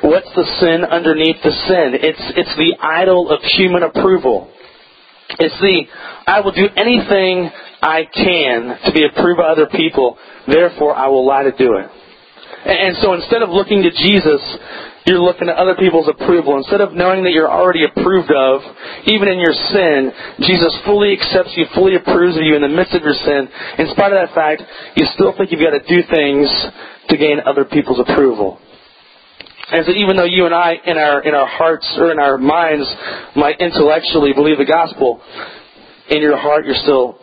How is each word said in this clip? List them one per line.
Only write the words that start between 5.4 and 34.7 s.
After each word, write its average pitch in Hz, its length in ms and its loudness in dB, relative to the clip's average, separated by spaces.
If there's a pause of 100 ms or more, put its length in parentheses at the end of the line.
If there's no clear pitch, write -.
the, 185 200 2 (460)
"I 202 140 2
will 196 100 -2
do 190 240 0
anything 190 760 0 (320)
I 160 220 0 (100)
can 127 720 -2
to 170 60 0
be 151 140 2
approved 170 320 0
by 170 120 2
other 156 180 2
people, 160 500 -2 (300)
therefore 147 480 2
I 131 120 -2
will 131 180 2
lie 139 180 2
to 135 80 2
do 123 260 2
it." 95 120 -8 (760)
And, 175 140 0
and 185 220 0
so 190 120 2
instead 226 280 -2
of 202 80 -2
looking 196 340 0
to 170 80 2
Jesus, 170 500 2 (640)
you're 175 160 2
looking 175 260 0
at 165 80 -2
other 180 200 2
people's 165 340 2
approval. 151 480 0
Instead 196 240 0
of 175 120 -2
knowing 185 300 0
that 180 80 0
you're 156 180 2
already 170 360 2
approved 175 440 0
of, 135 320 2 (440)
even 202 220 2
in 185 120 -2
your 165 140 2 (180)
sin, 156 400 2 (300)
Jesus 170 340 0 (100)
fully 202 280 2
accepts - 420 -2
you, 160 180 0
fully 190 220 2
approves 175 400 2
of 156 80 0
you 156 120 2
in 147 60 2
the 143 60 0
midst 170 260 0
of 175 80 0
your 151 120 0
sin. 139 360 -2 (300)
In 156 120 0
spite 202 200 2
of 196 80 2
that 170 160 -4
fact, 156 260 0 (360)
you 165 160 2
still 190 240 0
think 185 140 -2
you've 156 100 -2
gotta 147 260 2
do 175 140 2 (120)
things 143 360 2 (600)
to 160 80 2
gain 147 280 2
other 139 200 0
people's 139 340 -2
approval. 120 600 0 (1120)
And 165 140 0
so 175 80 0
even 190 240 0
though 175 80 2
you 180 200 2
and 170 80 0
I, 170 200 2 (100)
in 170 140 -2
our, 147 240 2
in 151 120 -2
our 139 140 2
hearts 165 400 -2 (100)
or 170 140 2
in 156 80 -2
our 139 180 2
minds, 151 500 0 (480)
might 147 260 0
intellectually 156 720 0
believe 147 240 2
the 135 80 0
gospel, 151 560 -2 (880)